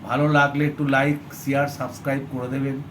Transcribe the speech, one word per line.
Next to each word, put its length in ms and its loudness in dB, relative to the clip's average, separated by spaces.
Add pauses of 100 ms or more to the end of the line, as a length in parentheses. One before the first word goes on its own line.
ভালো 220 2
লাগলে 420 4
একটু 140 -4 (100)
like, 280 2 (180)
শেয়ার, 260 0 (120)
সাবস্ক্রাইব 440 -4 (100)
করে 220 -6
দেবেন 220 -2 (140)